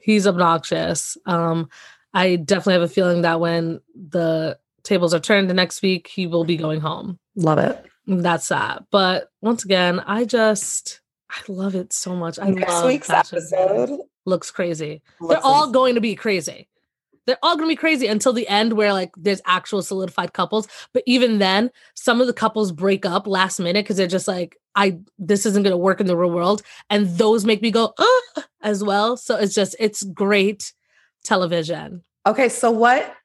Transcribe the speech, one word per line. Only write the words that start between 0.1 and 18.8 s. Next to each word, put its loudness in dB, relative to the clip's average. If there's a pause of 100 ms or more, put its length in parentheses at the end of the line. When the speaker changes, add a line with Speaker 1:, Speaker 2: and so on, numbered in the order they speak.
Speaker 1:
obnoxious. 0
Um, 0 (440)
I 2
definitely 0
have 4
a -2
feeling 2
that 2
when -2 (120)
the -4 (260)
tables 0
are 0
turned 2
next 0
week, -2
he -6
will 0
be 0
going -4
home. -8 (160)
Speaker 2:
Love 0
it. -2 (220)
Speaker 1:
That's -2
that. -4
But 0 (100)
once -2
again, 2
I -2
just, -2 (280)
I -14
love -4
it -6
so -6
much. -6
I -2
Speaker 2:
Next 0
Speaker 1:
love 2
Speaker 2:
week's 0
Speaker 1:
Bachelor 2
in -12
Paradise. 2
Speaker 2:
episode -4 (260)
Speaker 1:
Looks -2
crazy. -6 (200)
Speaker 2:
looks 0
Speaker 1:
They're 0
all 6
Speaker 2:
insane. -4
Speaker 1:
going 4
to 0
be -2
crazy. -6 (580)
They're 0
all 2
gonna -2
be 0
crazy 0
until 0
the -2
end 2
where, 2